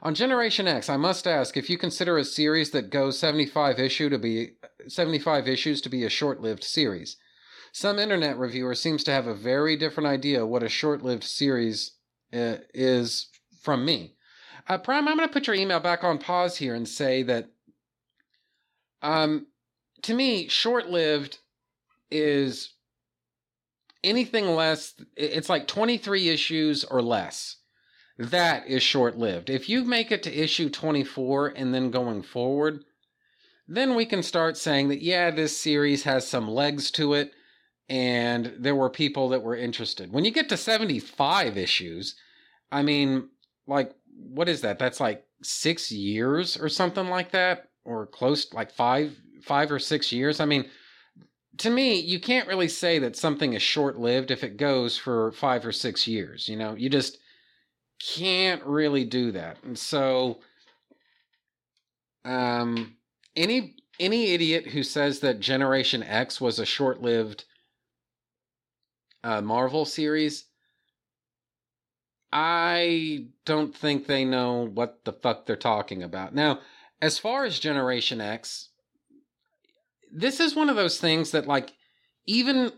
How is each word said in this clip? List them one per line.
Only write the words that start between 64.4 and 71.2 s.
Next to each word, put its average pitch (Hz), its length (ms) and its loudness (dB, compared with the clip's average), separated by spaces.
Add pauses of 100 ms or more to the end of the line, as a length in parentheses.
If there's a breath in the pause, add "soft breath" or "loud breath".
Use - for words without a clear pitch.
who 139 140 -4
says 143 380 0
that 123 200 0
Generation 131 640 2
X 113 380 -2
was 117 180 0
a 110 80 -4
short-lived, 117 800 0 (1800)
uh, 110 180 0
Marvel 127 440 0
series, 151 640 0 (1900)